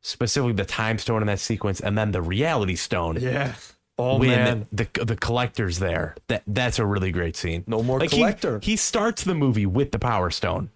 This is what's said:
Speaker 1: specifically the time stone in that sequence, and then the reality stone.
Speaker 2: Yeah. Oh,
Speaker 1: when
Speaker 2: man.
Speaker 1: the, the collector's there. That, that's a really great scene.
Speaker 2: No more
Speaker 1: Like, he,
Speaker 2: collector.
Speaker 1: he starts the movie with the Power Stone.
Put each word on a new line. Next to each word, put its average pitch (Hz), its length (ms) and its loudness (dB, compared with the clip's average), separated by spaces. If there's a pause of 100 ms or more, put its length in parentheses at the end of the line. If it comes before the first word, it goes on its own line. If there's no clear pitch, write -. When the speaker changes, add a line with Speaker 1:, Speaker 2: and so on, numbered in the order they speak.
Speaker 1:
specifically 123 520 0
the 98 120 0
time 110 320 0
stone 110 240 0
in 104 60 2
that 101 120 0
sequence, 101 400 -2
and 101 180 0
then 107 140 2
the 92 100 0
reality 101 540 0
stone. 85 460 -2
Speaker 2:
Yeah. 127 320 -2 (460)
Oh, 127 180 2
Speaker 1:
when 127 120 6
Speaker 2:
man. 123 420 4
Speaker 1:
the, 107 160 -2 (180)
the 110 100 0
collector's 117 640 -2
there. 85 380 -2 (120)
That, 110 200 -2
that's 117 320 0
a 110 60 2
really 98 260 0
great 85 240 -2
scene. 85 320 -4
Speaker 2:
No 110 160 0
more 131 160 0
Speaker 1:
Like, 165 100 0
he, - 80 2
Speaker 2:
collector. 156 460 2
Speaker 1:
he 214 120 2
starts 220 480 0
the 185 120 0
movie 120 320 2
with 120 240 0
the 104 80 -2
Power 98 320 0
Stone. - 440 -4